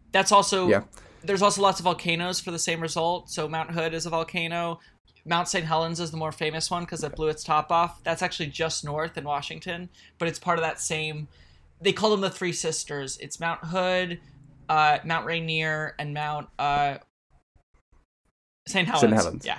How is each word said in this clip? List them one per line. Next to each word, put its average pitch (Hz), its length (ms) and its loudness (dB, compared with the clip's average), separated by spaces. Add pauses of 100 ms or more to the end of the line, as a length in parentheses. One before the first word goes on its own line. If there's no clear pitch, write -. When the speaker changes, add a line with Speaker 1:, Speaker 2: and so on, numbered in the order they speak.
(120)
Speaker 1:
That's 190 180 4
also, 196 380 6
Speaker 2:
Yeah. 101 160 4 (400)
Speaker 1:
there's 190 180 0
also 196 200 4
lots 190 180 4
of 170 40 -6
volcanoes 175 560 0
for 190 100 -8
the 170 80 -6
same 165 220 -2
result. 165 500 -2
So 156 180 -4
Mount 160 240 -4
Hood 165 220 -2
is 165 120 -4
a 165 40 -6
volcano. 165 680 -4 (460)
Mount 170 240 0
Saint 180 160 0
Helens 165 340 0
is 170 120 -4
the 160 60 -8
more 156 160 -4
famous 156 380 -4
one 175 140 -2
'cause 160 180 -8
it 147 140 -6
blew 156 120 0
its 151 140 -2
top 151 300 2
off. 170 320 2
That's 165 180 -2
actually 170 260 -2
just - 360 -4
north 156 320 -4
in 143 80 -8
Washington, 160 640 -6 (300)
but 170 100 0
it's 160 100 -4
part 175 200 2
of 160 40 0
that 160 180 -2
same, 156 480 -4 (520)
they 190 120 4
call 208 180 2
them 208 100 4
the 190 100 0
Three 180 220 -2
Sisters. 147 640 -4
It's - 220 -12
Mount 165 240 -4
Hood, 180 560 0 (480)
uh, 151 360 6
Mount 160 220 0
Rainier, 160 720 -2
and 147 140 -4
Mount, 151 360 -4 (100)
uh, 143 400 2 (1700)
Saint 185 200 2
Helens. 208 140 2
Speaker 2:
Saint 110 140 6
Helens, 90 320 2
Speaker 1:
Yeah. - 120 -4